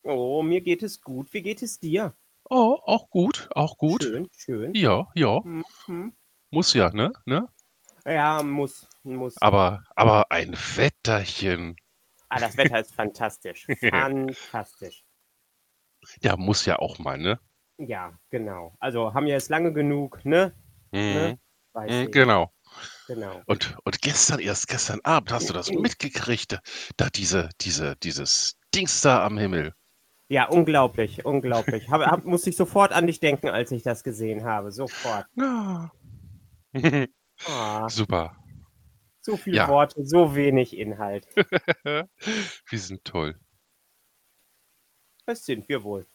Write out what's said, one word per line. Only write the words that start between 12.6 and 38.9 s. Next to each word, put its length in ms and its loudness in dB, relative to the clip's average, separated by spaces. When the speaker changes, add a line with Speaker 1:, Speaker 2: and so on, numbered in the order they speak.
Speaker 1:
ist 160 -8
fantastisch. 720 -6
Speaker 2:
<laughs> 80 -2
Speaker 1:
Fantastisch. 1120 -4
Speaker 2:
Ja, 160 4
muss 280 2
ja 140 2
auch 200 -6
mal, 180 -6
ne? 220 -2
Speaker 1:
Ja, 400 -10
genau. 500 -10
Also 340 -4
haben 120 0
wir 80 0
jetzt 160 -4
lange 240 0
genug, 520 -2
ne? 280 2
Speaker 2:
Mhm. 60 -2
Speaker 1:
Ne? 300 -2
Weiß 300 -4
Speaker 2:
Mhm, 20 0
Speaker 1:
ich. 60 -10
Speaker 2:
genau. 400 4
Speaker 1:
Genau. 380 -10
Speaker 2:
Und, 400 -2
und 160 -4
gestern, 380 2
erst 280 -4
gestern 360 -4
Abend, 280 2
hast 180 -2
du 40 -6
das 200 -6
Speaker 1:
<clears throat> 0 -
Speaker 2:
mitgekriegt? 840 -2
Da 120 2
diese, 400 0
diese, 360 -4
dieses 600 -2
Dings 260 -2
da 240 6
am 120 -2
Himmel. 360 -2
Speaker 1:
Ja, 180 2
unglaublich, 760 2
unglaublich. 640 0
Hab, 160 2
hab, 180 2
Speaker 2:
<laughs> 20 -14
Speaker 1:
musste 240 0
ich 80 -6
sofort 360 4
an 140 4
dich 120 -4
denken, 300 2
als 220 -2
ich 120 -6
das 200 -4
gesehen 420 -6
habe. 260 -4
Sofort. 640 -6
Speaker 2:
Ja. 560 -4
<laughs> 400 2
Speaker 1:
Ah. 440 -4
Speaker 2:
Super. 460 0